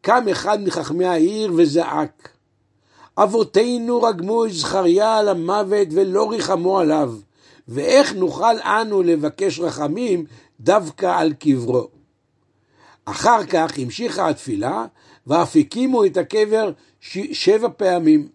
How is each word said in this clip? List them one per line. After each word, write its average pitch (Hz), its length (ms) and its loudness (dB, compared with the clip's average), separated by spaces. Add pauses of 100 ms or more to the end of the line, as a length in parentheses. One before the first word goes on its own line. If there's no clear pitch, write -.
קם 240 300 2
אחד 208 320 -2
מחכמי 175 420 -4
העיר 185 520 0
וזעק, 156 720 0 (880)
"אבותינו 233 840 0
רגמו 220 440 -2
את 214 60 -6
זכריה 190 680 0
על 208 100 0
המוות 190 640 0
ולא 196 400 0
ריחמו 185 480 -2
עליו, 151 360 0 (540)
ואיך 151 460 2
נוכל 185 460 0
אנו 208 420 0
לבקש 160 580 0
רחמים 165 640 -2 (360)
דווקא 175 580 0
על 160 140 2
קברו?" 123 560 0 (1160)
אחר 202 400 2
כך 160 340 0
המשיכה 170 500 -4
התפילה, 123 580 -6 (400)
ואף 160 300 0
הקימו 233 480 2
את 180 120 0
הקבר 214 560 0 (280)
ש-, - 180 -12 (140)
שבע 220 440 2
פעמים. 160 580 2